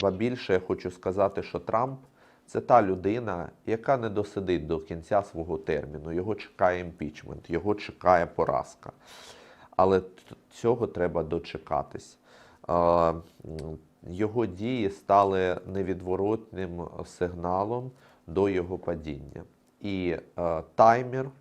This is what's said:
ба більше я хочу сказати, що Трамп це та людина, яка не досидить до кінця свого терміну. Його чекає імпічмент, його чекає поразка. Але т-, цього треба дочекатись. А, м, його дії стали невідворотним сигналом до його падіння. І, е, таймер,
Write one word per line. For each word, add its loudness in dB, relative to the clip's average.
ба 4
більше -2
я 4
хочу -4
сказати, -2
що -8
Трамп -2
це -4
та 8
людина, 0
яка 0
не -4
досидить -2
до -2
кінця -2
свого -8
терміну. -6
Його -4
чекає 0
імпічмент, -10
його 0
чекає 4
поразка. -4
Але 6
т-, -6
цього 0
треба -2
дочекатись. -6
А, 6
м, -10
його -2
дії -4
стали 4
невідворотним -4
сигналом -4
до 2
його -2
падіння. -8
І, -2
е, -2
таймер, 4